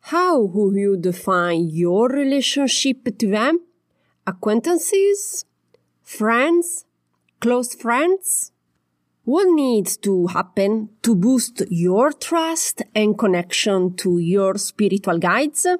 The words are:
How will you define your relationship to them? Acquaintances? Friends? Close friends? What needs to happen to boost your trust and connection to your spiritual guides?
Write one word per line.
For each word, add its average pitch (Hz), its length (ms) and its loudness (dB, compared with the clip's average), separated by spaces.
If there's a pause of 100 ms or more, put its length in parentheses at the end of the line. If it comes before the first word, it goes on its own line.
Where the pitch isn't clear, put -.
How 339 340 2
will 196 360 0
you 202 200 2
define 175 720 0
your 175 380 0
relationship 269 1080 -2
to 220 100 0
them? 247 320 0 (680)
Acquaintances? 339 1160 -2 (580)
Friends? 262 840 0 (560)
Close 247 360 0
friends? 302 720 -2 (760)
What 349 300 2
needs 247 440 0
to 185 280 0
happen 196 640 -2 (140)
to 233 120 4
boost 220 560 0
your 185 420 2
trust 330 680 -4 (140)
and 214 200 2
connection 185 840 0
to 175 200 0
your 190 400 0
spiritual 196 600 -2
guides? 240 500 0 (120)